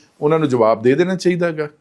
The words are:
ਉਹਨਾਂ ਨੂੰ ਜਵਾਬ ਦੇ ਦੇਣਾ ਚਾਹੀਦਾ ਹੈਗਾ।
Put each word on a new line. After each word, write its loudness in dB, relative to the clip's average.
ਉਹਨਾਂ 0
ਨੂੰ 0
ਜਵਾਬ 2
ਦੇ 4
ਦੇਣਾ 0
ਚਾਹੀਦਾ -2
ਹੈਗਾ। -6